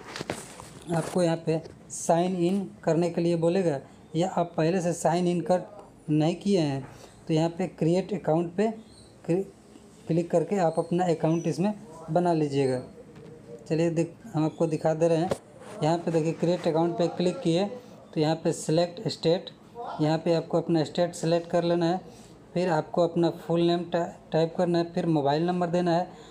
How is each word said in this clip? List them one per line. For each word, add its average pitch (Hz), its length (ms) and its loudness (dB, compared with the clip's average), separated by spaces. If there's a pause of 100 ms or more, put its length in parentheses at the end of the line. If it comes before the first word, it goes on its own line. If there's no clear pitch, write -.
(960)
आपको 175 280 0
यहाँ 165 220 0
पे 165 160 0 (300)
साइन 180 460 0
इन 180 320 0 (140)
करने 170 260 2
के 170 120 -2
लिए 170 160 2
बोलेगा, 170 420 2 (360)
या 175 140 0
आप - 280 -2
पहले 170 240 2
से 170 140 0
साइन 175 320 2
इन 175 140 0
कर 180 260 0 (420)
नहीं 151 280 2
किए 196 240 2
हैं 135 240 -2 (420)
तो 170 60 0
यहाँ 160 160 2
पे 175 200 -4
create 180 440 0
account 165 420 0
पे 214 120 2 (540)
क्रि-, 185 240 0 (600)
click 165 240 0
करके 170 260 2
आप 165 220 2
अपना 175 260 0
account 165 420 2
इसमें 185 260 0 (360)
बना 175 240 2
लीजिएगा। 139 440 2 (920)
चलिए 170 220 2
दिख-, 160 220 0 (160)
हम 151 180 0
आपको 156 220 0
दिखा 160 260 0
दे 160 140 2
रहे 165 100 4
हैं। 180 120 0 (540)
यहाँ 165 140 2
पे 170 140 -4
देखिए 160 220 2
create 170 340 0
account 165 300 2
पे 170 120 2
click 175 300 -2
किए 170 260 2
तो - 540 -8
यहाँ 156 160 2
पे 160 180 0
select 170 540 -2
state, 175 420 0 (520)
यहाँ 156 160 2
पे 170 180 0
आपको 165 220 0
अपना 165 260 2
state 170 320 -2
select 170 340 0
कर 170 140 2
लेना 170 220 2
है। 180 140 0 (540)
फिर 180 160 0
आपको 156 340 0
अपना 170 260 2 (100)
full 170 220 0
name 170 240 2
टा-, 170 220 -2 (240)
type 160 260 2
करना 175 200 2
है, 170 160 0
फिर 175 140 -2
mobile 151 380 2
number 180 240 0
देना 175 220 2
है 175 160 2 (240)